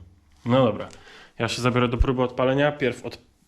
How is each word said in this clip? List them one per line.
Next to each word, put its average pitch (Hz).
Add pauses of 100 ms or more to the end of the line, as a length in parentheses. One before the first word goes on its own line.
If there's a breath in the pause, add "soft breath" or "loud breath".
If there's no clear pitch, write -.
(460)
No 127
dobra, 101 (500 loud breath)
ja 113
się 120
zabiorę 123
do 120
próby 127
odpalenia. 131
Pierw 127
od-, - (300)